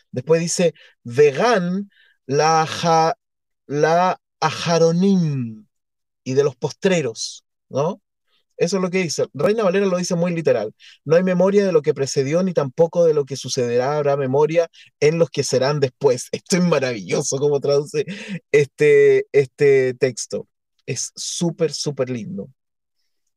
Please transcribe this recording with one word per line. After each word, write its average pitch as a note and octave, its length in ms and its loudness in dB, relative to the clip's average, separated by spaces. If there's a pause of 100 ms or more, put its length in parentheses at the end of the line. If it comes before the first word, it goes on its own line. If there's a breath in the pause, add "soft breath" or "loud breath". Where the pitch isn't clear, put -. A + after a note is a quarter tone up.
(120 soft breath)
Después D#3 280 0
dice, E3+ 340 -2 (280 soft breath)
Vegan F3 880 0 (360 soft breath)
la D#3 420 2 (140)
ha-, E3 340 2 (500)
la D#3+ 540 0 (180)
Aharonim, E3 1300 0 (560)
y C3 120 -6
de C#3 100 4
los D3 100 -2
postreros, D#3 880 -4 (240)
¿no? D3+ 320 -4 (580)
Eso F#3+ 200 -2
es F#3 40 -2
lo F#3 80 -2
que F#3+ 120 -2
dice. C#3 320 -4
Reina G3+ 300 -2
Valera F#3+ 200 0
lo F3+ 140 -2
dice F3+ 160 -4
muy F3 200 -2
literal. C3 400 -2 (300 loud breath)
"No D#3 120 2
hay F#3 60 4
memoria F#3+ 440 2
de F#3 60 -2
lo D#3 100 4
que D3 100 -2
precedió, C#3 500 -2
ni F#3 120 -2
tampoco E3 500 2
de D#3+ 80 4
lo D3 140 0
que C3+ 100 -8
sucederá B2+ 640 -2
habrá C#3+ 180 0
memoria D3+ 540 0 (280 soft breath)
en D#3 200 2
los E3 100 2
que - 140 -4
serán C#3+ 360 0
después". C3 540 0
Esto - 240 -4
es F3+ 60 2
maravilloso C3 720 -2
como C#3+ 240 0
traduce C#3+ 460 -2 (440 loud breath)
este, C#3+ 840 4
este C3+ 600 2
texto. B2 560 -6 (380)
Es - 300 -10
súper, E3 560 -4
súper C3+ 360 -6
lindo. G2+ 400 -10 (880)